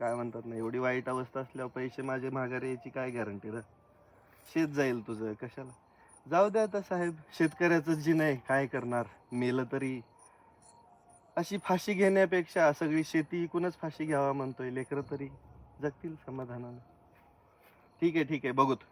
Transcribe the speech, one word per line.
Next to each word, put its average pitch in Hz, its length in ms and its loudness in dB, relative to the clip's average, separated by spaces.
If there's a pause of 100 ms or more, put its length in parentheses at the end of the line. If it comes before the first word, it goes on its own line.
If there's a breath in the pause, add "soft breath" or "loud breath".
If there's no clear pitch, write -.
काय 120 140 0
म्हणतात 120 300 -6
ना, 117 120 -8
एवढी 113 220 -2
वाईट 127 300 0
अवस्था 127 320 -4
असल्यावर 127 300 -8
पैसे 131 320 -6
माझे 131 280 -4
माघारी 127 360 -4
यायची 127 240 -6
काय 131 200 -4
गॅरंटी 104 400 -6
रे? 113 100 -6 (960 soft breath)
शेत 160 140 2
जाईल 131 380 0
तुझं, 110 260 -4
कशाला? 127 400 -10 (580 loud breath)
जाऊ 185 180 6
दे 208 100 2
आता 208 220 2
साहेब, 175 340 -2 (240)
शेतकऱ्याचं 165 540 4
जी 156 200 2
नाही, 156 240 4 (120)
काय 135 180 4
करणार? 120 380 -2 (280)
मेलं 123 400 0
तरी. 135 280 -4 (1400 soft breath)
अशी 190 280 -2
फाशी 185 280 0
घेण्यापेक्षा 185 800 4
सगळी 156 320 0
शेती 165 400 0
इकूनच 175 280 -2 (100)
फाशी 156 220 -6
घ्यावा 139 280 2
म्हणतोय, 131 380 -4
लेकरं 131 300 -4 (100)
तरी 139 180 -6 (540)
जगतील 151 320 -4 (120)
समाधानानं. 123 520 -10 (1200)
ठीक 165 160 2
आहे, 156 80 2
ठीक 139 200 -2
आहे, 127 80 0
बघूत. 135 260 4 (140)